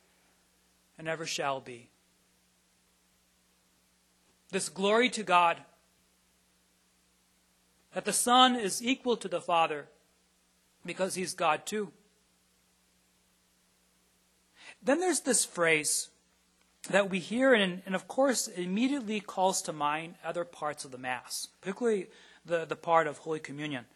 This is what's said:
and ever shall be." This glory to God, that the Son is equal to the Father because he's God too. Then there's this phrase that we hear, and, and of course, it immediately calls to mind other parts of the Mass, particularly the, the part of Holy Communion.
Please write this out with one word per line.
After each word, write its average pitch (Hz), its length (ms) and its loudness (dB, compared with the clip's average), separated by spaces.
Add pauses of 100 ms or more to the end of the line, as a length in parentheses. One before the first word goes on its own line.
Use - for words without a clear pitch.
(960)
and 160 100 -8
ever 160 180 -4
shall 143 340 -2
be." 123 300 -16 (2500)
This 190 180 -4
glory 214 400 2
to 220 140 -6
God, 175 340 4 (2250)
that 185 120 -6
the 202 80 0
Son 247 420 6
is 214 260 -4
equal 240 360 0
to - 100 -12
the 170 140 -4
Father 156 460 0 (1000)
because 180 300 -4
he's 180 180 -4
God 156 320 0
too. - 260 -6 (3000)
Then 262 180 2
there's 359 220 0
this - 220 2
phrase 160 640 0 (800)
that 196 200 4
we 190 100 -2
hear, 254 340 4
and, 185 320 2
and 190 80 -4
of 185 140 -4
course, 262 400 0
it 180 160 -8
immediately 214 560 -2
calls 190 440 0
to 175 100 -6
mind 156 500 -4
other 170 220 -4
parts 151 400 -8
of 139 60 -16
the 127 60 -14
Mass, 127 520 -8 (100)
particularly 196 480 -2 (380)
the, 165 180 -2
the 151 140 -8
part 165 300 4
of 143 100 -6
Holy 156 240 -6
Communion. 143 420 -8 (120)